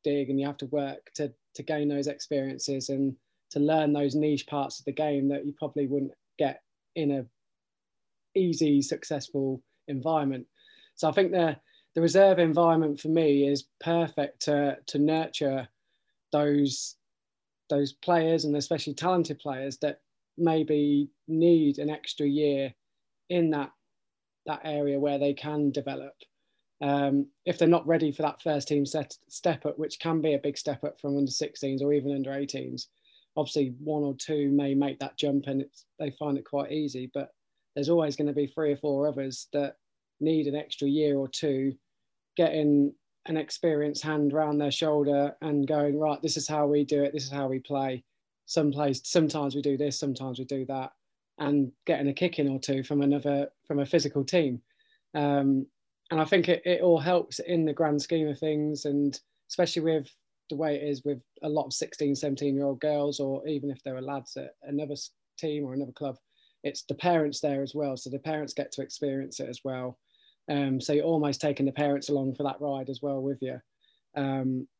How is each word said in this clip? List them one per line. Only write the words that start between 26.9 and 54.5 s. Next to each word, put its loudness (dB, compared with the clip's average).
if -2
they're 6
not 4
ready 2
for -4
that -2
first -2
team 2
set, -6
step -2
up, -4
which -6
can 0
be 2
a 0
big -4
step -6
up -8
from -2
under 2
sixteens -4
or 2
even 0
under -4
eighteens, -8
obviously 0
one -2
or -2
two -2
may 4
make 0
that -10
jump 0
and -2
it's, -14
they -4
find -4
it -6
quite -4
easy, -4
but -6
there's -2
always 4
gonna 0
be 0
three -2
or 0
four 0
others -6
that -2
need 2
an -2
extra -4
year 2
or -2
two, -2
getting 4
an -2
experienced -2
hand 0
round 0
their 0
shoulder 2
and 0
going, 0
"Right, 0
this -2
is -6
how 0
we 4
do 0
it, 0
this -6
is -10
how -4
we -2
play." -4
Some 0
plays, 0
sometimes 0
we -4
do 0
this, -2
sometimes -6
we -8
do -6
that, -6
and 2
getting 0
a -2
kick -2
in 2
or -2
two -2
from 0
another, 0
from -2
a 0
physical 2
team. 0